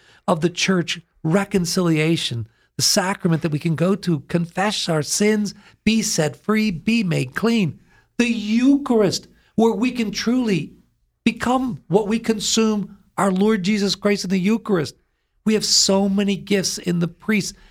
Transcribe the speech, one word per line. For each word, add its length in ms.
of 120
the 100
church, 500
reconciliation, 880
the 60
sacrament 600
that 100
we 60
can 180
go 180
to, 260
confess 680
our 140
sins, 520
be 180
set 340
free, 340
be 340
made 300
clean. 440
The 100
Eucharist, 1000
where 180
we 200
can 180
truly 640
become 640
what 200
we 100
consume, 800
our 140
Lord 320
Jesus 320
Christ 300
in 60
the 80
Eucharist. 580
We 100
have 100
so 440
many 280
gifts 420
in 200
the 100
priests 440